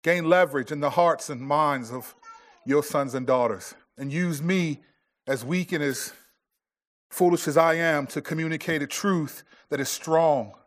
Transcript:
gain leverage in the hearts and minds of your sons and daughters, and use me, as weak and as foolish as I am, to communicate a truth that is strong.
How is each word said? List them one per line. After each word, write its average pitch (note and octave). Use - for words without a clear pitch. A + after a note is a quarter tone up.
gain E3+
leverage D3+
in D3
the C#3+
hearts E3+
and C3
minds C#3
of B2
your C#3+
sons C#3
and B2+
daughters, A#2+
and C#3
use E3
me, E3+
as B2+
weak F3
and D3+
as -
foolish F3
as D3+
I E3
am, D#3+
to C#3+
communicate D#3+
a C#3+
truth F3
that C#3
is C3
strong. D#3+